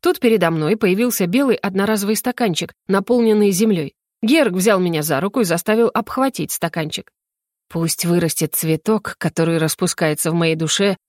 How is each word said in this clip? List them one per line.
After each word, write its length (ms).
Тут 180
передо 320
мной 260
появился 480
белый 300
одноразовый 600
стаканчик, 580
наполненный 640
землёй. 440
Герк 320
взял 260
меня 220
за 180
руку 220
и 40
заставил 480
обхватить 580
стаканчик. 600
"Пусть 360
вырастет 480
цветок, 640
который 400
распускается 760
в 40
моей 200
душе, 420